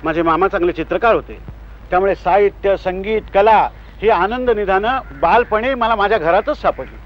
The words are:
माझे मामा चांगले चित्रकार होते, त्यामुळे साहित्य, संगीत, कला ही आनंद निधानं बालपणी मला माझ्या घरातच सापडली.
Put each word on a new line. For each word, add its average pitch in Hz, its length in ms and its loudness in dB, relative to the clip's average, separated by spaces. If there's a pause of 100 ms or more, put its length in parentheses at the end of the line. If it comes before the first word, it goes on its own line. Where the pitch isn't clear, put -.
माझे 160 180 -2
मामा 165 260 2
चांगले 180 240 0
चित्रकार 185 440 0
होते, - 220 -8 (520)
त्यामुळे 185 260 0
साहित्य, 196 640 0
संगीत, 190 440 -6 (120)
कला 208 240 6 (440)
ही 202 80 2
आनंद 226 400 0
निधानं 208 500 0 (220)
बालपणी 226 520 2
मला 233 220 0
माझ्या 202 220 0
घरातच 180 440 0
सापडली. 147 440 -4